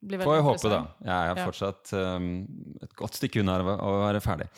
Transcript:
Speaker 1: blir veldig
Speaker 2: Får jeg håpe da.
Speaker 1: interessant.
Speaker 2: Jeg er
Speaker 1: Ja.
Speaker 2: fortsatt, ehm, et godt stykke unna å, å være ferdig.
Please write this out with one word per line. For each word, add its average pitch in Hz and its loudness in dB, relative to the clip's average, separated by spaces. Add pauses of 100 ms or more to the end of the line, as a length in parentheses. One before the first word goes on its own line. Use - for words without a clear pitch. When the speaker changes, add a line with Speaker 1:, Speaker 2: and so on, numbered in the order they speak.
Speaker 1:
blir 196 -6
veldig 180 2
Speaker 2:
Får 156 6
jeg 151 6
håpe 113 4
da. 101 4
Speaker 1:
interessant. 78 -6
Speaker 2:
Jeg 90 2
er 92 0
Speaker 1:
Ja. - -2
Speaker 2:
fortsatt, 98 -4
ehm, 92 -4
et - -18
godt - -8
stykke 117 0
unna 92 4
å, 95 0
å 101 2
være 101 2
ferdig. 82 -2